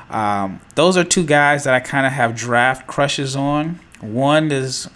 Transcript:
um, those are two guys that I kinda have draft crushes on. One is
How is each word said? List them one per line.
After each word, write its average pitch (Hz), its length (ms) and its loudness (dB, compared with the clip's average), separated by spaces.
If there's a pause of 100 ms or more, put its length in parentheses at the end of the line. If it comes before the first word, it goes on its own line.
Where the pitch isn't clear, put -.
(100)
um, 101 500 -4 (140)
those 175 240 4
are 202 60 4
two 185 200 0
guys 147 400 2
that 135 80 0
I 127 80 4
kinda 135 300 -2
have 120 260 0
draft 120 500 0
crushes 143 480 -2
on. 147 460 -4 (200)
One 143 520 0
is 131 440 -4